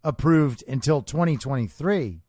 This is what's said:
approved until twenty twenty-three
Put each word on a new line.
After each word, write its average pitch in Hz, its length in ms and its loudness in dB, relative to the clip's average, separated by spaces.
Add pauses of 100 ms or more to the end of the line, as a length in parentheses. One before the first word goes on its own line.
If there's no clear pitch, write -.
approved 151 640 2
until 135 340 0
twenty 160 360 0
twenty-three 131 920 -4